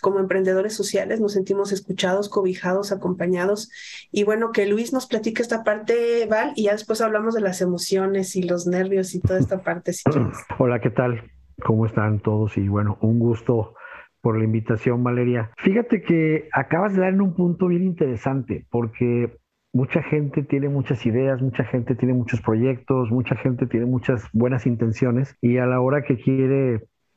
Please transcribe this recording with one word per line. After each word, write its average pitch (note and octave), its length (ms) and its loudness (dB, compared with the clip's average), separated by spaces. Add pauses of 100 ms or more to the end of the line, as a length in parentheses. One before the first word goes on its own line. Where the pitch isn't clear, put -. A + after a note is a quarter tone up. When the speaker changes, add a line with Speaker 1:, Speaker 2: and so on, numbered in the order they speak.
Speaker 1:
como F#3+ 200 2
emprendedores F#3+ 520 0
sociales, G#3 480 -2
nos G3+ 120 0
sentimos G3 400 0
escuchados, F#3+ 560 -2
cobijados, F#3+ 640 -2
acompañados. F#3 800 -2 (420)
Y G#3 100 0
bueno, A3 300 0
que G#3 140 2
Luis A3+ 260 0
nos B3+ 140 -2
platique A3+ 360 -2
esta A3+ 220 -2
parte, A#3 680 0
Val, A3+ 240 2
y A3 100 0
ya G3+ 80 4
después G#3+ 280 -2
hablamos A3 340 0
de A3+ 60 0
las F#3+ 200 -2
emociones F#3+ 760 0
y F#3 60 0
los F3 260 -2
nervios F#3 460 0
y F3+ 60 -4
toda F#3 200 2
esta F#3 220 0
parte, E3+ 300 -4
si - 120 -10
quieres. C#3+ 320 2 (100)
Speaker 2:
<clears throat> - 120 -10
Hola, A#2+ 220 2
¿qué B2 100 0
tal? A#2+ 320 -2 (420)
¿Cómo A2 220 2
están G#2+ 340 0
todos? G#2+ 360 0
Y G2 120 0
bueno, G#2 320 0
un A2+ 180 2
gusto A#2 560 0 (460)
por A2 180 0
la A2 60 2
invitación, A2+ 580 0
Valeria. B2 560 0
Fíjate G#3 440 2
que D#3 500 2
acabas F3 420 0
de F#3+ 60 2
dar F#3 120 2
en F#3+ 80 2
un F#3+ 140 2
punto F3 320 2
bien F3 160 2
interesante, C3+ 880 -2
porque A#2+ 680 0 (360)
mucha C3+ 280 2
gente D3 440 -2
tiene C#3 240 0
muchas C#3 380 -2
ideas, B2+ 360 2
mucha B2+ 220 0
gente B2 320 -2
tiene B2+ 180 0
muchos A#2 260 -2
proyectos, A#2+ 680 0
mucha B2 240 0
gente B2+ 320 0
tiene A#2 200 -2
muchas B2 460 0
buenas B2 340 2
intenciones, A#2+ 760 0
y A#2+ 180 2
a B2 80 2
la B2+ 140 2
hora C3+ 240 2
que A#2+ 160 0
quiere C3 680 2 (300)